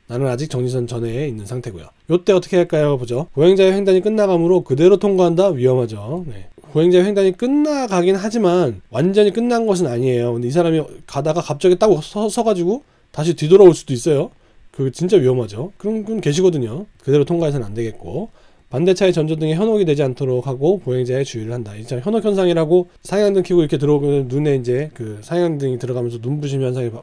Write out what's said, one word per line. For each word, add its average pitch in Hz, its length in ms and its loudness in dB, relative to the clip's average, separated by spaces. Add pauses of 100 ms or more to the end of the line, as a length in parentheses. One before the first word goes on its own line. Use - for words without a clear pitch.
나는 131 220 -4
아직 131 240 -4
정지선 127 340 -4
전에 117 420 -6
있는 107 200 -10
상태고요. 113 400 -12 (240)
요때 180 220 2
어떻게 185 240 0
할까요? 151 420 0
보죠. 123 340 -6
보행자의 190 400 4
횡단이 190 280 2
끝나가므로 185 600 2
그대로 175 340 4
통과한다? 185 520 2
위험하죠. 127 800 -2
네. 101 200 -12 (260)
보행자의 180 320 4
횡단이 196 280 2
끝나가긴 247 840 0
하지만 180 680 0 (100)
완전히 190 400 2
끝난 233 340 0
것은 180 220 0
아니에요. 120 460 0
근데 120 140 -4
이 123 40 -6
사람이 160 320 2 (240)
가다가 156 340 -4
갑자기 180 380 0
딱 220 120 4 (120)
서, 214 260 -6
서가지고 208 540 -2 (280)
다시 156 220 -2
뒤돌아올 170 400 6
수도 - 200 -8
있어요. 151 360 0 (420)
그거 135 180 -4
진짜 180 280 0
위험하죠. 127 600 -2
그런 214 280 -6
분 220 160 -6
계시거든요. 151 640 0 (180)
그대로 143 220 2
통과해서는 147 400 -2
안 101 80 -10
되겠고 117 560 -8 (420)
반대차의 180 400 2
전조등에 156 420 -2
현혹이 208 300 2
되지 151 180 0
않도록 131 460 -4
하고 143 320 0
보행자의 127 460 -2
주의를 117 280 -10
한다. 107 220 -10
이 110 80 -14
차 123 160 -8
현혹 208 240 -2
현상이라고 180 640 2 (160)
상향등 196 400 2
켜고 180 180 2
이렇게 151 160 0
들어오면 143 520 0
눈에 143 260 0
이제 127 380 -2
그 107 280 -12
상향등이 147 560 -2
들어가면서 120 440 -6
눈부심 139 400 -4
현상이 127 280 -4
바-, 110 140 -12